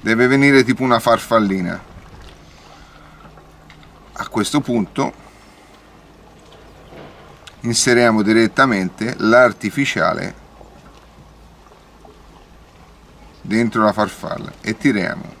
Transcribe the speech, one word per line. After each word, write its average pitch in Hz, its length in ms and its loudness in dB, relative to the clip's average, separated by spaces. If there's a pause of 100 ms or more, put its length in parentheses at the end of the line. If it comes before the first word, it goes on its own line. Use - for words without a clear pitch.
Deve 113 240 2
venire 139 380 4
tipo 131 180 -2
una 123 160 2
farfallina. 98 800 0 (2250)
A - 160 -12
questo 110 320 -2
punto 120 540 -4 (2500)
inseriamo 120 600 2
direttamente 110 960 0
l'artificiale 113 1120 0 (3000)
dentro 110 420 -2
la 104 120 2
farfalla - 680 -6
e 110 160 -6
tiriamo. 98 480 -2 (160)